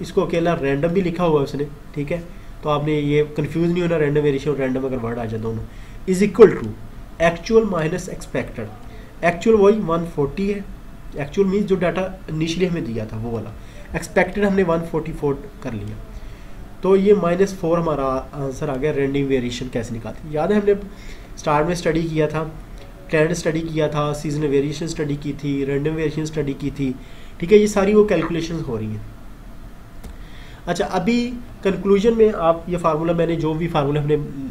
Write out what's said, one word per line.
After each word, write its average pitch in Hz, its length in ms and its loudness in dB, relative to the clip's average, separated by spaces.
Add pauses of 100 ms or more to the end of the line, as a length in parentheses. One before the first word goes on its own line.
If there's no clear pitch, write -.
इसको 190 200 2
अकेला 170 340 2
रैंडम 139 320 0
भी 185 140 2
लिखा 170 220 0
हुआ 156 160 4
है 139 40 2
उसने, 143 240 -4 (260)
ठीक 143 180 -4
है, 170 100 -4 (420)
तो 151 60 0
आपने 151 300 2
ये 147 240 4 (120)
confuse 165 340 0
नहीं 175 120 2
होना, 170 140 2
random 151 240 4
variation 147 300 2
और 139 60 0
random 131 280 0
अगर 131 140 -2
वर्ड 117 200 -4
आ 120 60 -4
जाए 110 160 -4
दोनों, 110 220 -4 (460)
is 185 160 2
equal 202 320 10
to 110 200 -6 (460)
actual 190 500 4
minus 165 380 -2
expected। - 720 -8 (440)
Actual 175 320 4
वही 208 240 6
वन 170 260 0
फ़ोर्टी 170 420 -2
है, 208 160 -4 (560)
Actual 190 280 0
means 190 180 2
जो 185 100 2
data 170 260 0 (280)
initially 165 360 0
हमें 165 180 -2
दिया 110 220 -4
था 110 100 -10
वो 117 140 -6
वाला, 107 220 -6 (440)
Expected 185 480 0
हमने 196 180 4
वन 165 200 2
फ़ोर्टी 160 300 -4
फ़ोर 139 300 -2 (200)
कर - 100 -6
लिया, 107 240 -8 (840)
तो 190 140 6
ये 196 200 6
माइनस 180 380 2
फ़ोर 170 240 2
हमारा 151 280 0 (300)
answer 135 340 -4
आ 131 60 -2
गया। 147 160 0
random 139 360 0
variation 123 400 -2
कैसे 120 260 -4
निकालते 110 320 -10
हैं, 151 80 -8
याद 165 180 0
है 214 80 4
हमने 202 140 4 (640)
स्टार्ट 151 280 2
में 175 80 0
study 170 280 0
किया 156 260 2
था, 160 160 -2 (640)
trend 160 240 2
study 165 280 0
किया 156 260 0
था, 147 260 0
seasonal 151 340 -2
variation 143 400 0
study 147 280 -2
की 143 180 -6
थी, 139 300 -2
random 139 280 0
variation 156 320 -2
study 139 300 -4
की 139 160 -4
थी, 135 240 -2 (460)
ठीक 175 120 2
है, 214 60 12
ये 208 100 6
सारी 202 260 2
वो 208 100 8
calculations 165 580 0
हो 131 140 -4
रही 110 120 -4
हैं। 107 220 -8 (1600)
अच्छा, 175 180 0
अभी 220 380 2 (400)
conclusion 196 500 4
में 220 180 6
आप 165 360 2
ये 175 100 0
formula, 165 340 2
मैंने 165 240 2
जो 156 180 0
भी 165 140 -2
formula 147 320 2
हमने 147 160 2 (340)